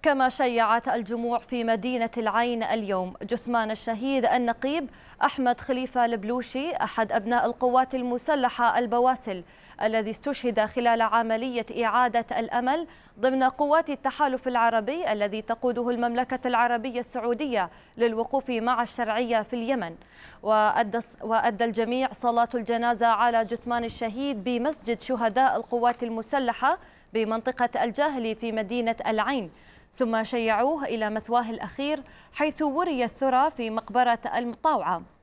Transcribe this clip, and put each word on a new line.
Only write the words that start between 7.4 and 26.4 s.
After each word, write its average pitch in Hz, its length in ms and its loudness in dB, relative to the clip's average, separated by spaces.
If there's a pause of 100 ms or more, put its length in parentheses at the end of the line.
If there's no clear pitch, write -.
القوات 254 480 2
المسلحة 247 840 0
البواسل 240 680 0 (380)
الذي 220 280 0
استشهد 240 500 -2
خلال 226 420 2
عملية 226 640 0 (180)
إعادة 233 560 2
الأمل 254 460 0 (340)
ضمن 262 220 2
قوات 294 480 2
التحالف 262 580 -2
العربي 233 640 2
الذي 208 300 -2
تقوده 240 480 -2
المملكة 240 580 -2
العربية 240 520 2
السعودية 240 680 -2 (260)
للوقوف 233 540 0
مع 240 320 0
الشرعية 226 600 0
في 226 140 -6
اليمن. 226 400 -2 (460)
وأدى 214 560 2
الس-، - 240 -8
وأدى 226 420 0
الجميع 233 480 0
صلاة 233 420 2
الجنازة 233 520 0
على 226 380 4
جثمان 233 400 -4
الشهيد 233 600 -6
بمسجد 240 560 -2
شهداء 240 560 2
القوات 240 460 0
المسلحة 247 760 0 (340)